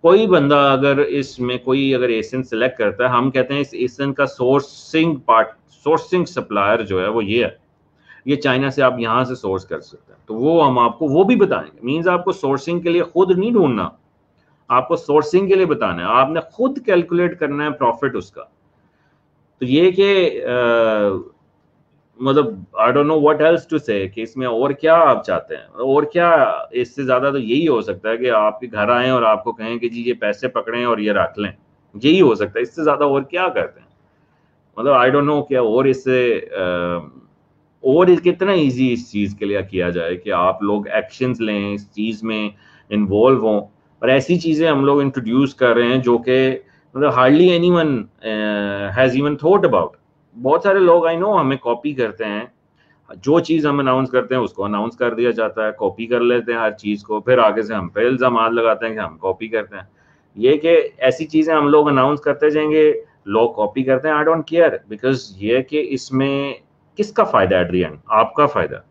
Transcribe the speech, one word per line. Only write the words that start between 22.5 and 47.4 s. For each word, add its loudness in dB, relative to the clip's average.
I 4
don't 2
know 0
what 4
else 2
to -8
say -4
कि -10
इसमें -8
और -2
क्या 2
आप 4
चाहते -4
हैं, -16
और 0
क्या 2
इससे -6
ज़्यादा 0
तो -4
यही 0
हो 2
सकता -6
है -2
कि -2
आपके 0
घर -2
आएं 2
और 2
आपको 0
कहें -8
कि -4
जी -8
ये -4
पैसे -4
पकड़ें -4
और -2
ये -2
रख 0
लें, -6
यही 4
हो 6
सकता -4
है, -2
इससे -8
ज़्यादा 0
और 0
क्या -4
करते -6
हैं? -20
मतलब 2
I 4
don't 2
know 0
क्या 0
और 2
इससे, 0
अ, -4
और 6
कितना 0
easy 0
इस -8
चीज़ -4
के -8
लिए -4
किया -4
जाए -4
कि -10
आप 0
लोग -2
actions -4
लें, -4
इस -14
चीज़ -6
में -6
involve 2
हों, -2
और 2
ऐसी 2
चीज़ें 0
हम 0
लोग 2
introduce -2
कर 2
रहे 2
हैं 0
जो 2
कि 0
मतलब 0
hardly 4